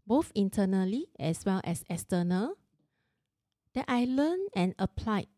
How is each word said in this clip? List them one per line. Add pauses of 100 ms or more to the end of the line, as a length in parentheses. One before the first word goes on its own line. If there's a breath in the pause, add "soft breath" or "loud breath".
both
internally (140)
as
well
as
external, (1200)
that
I
learned
and
applied